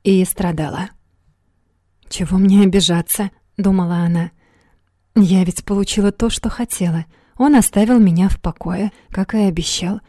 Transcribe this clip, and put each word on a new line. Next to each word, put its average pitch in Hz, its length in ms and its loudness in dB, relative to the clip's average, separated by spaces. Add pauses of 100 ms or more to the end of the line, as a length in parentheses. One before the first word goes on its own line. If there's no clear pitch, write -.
и 190 220 2
страдала. 175 680 -6 (1160)
"Чего 185 300 -4
мне 196 240 6
обижаться?" 185 680 0 (260)
думала 185 420 0
она. 170 320 -2 (840)
"Я 190 300 4
ведь 175 200 -6
получила 202 480 -2
то, 233 160 -4
что - 220 -6
хотела. 170 560 -4 (300)
Он 285 180 2
оставил 226 440 2
меня 185 300 4
в - 120 0
покое, 185 500 -6 (200)
как 196 240 -6
и 220 40 0
обещал. 185 720 -2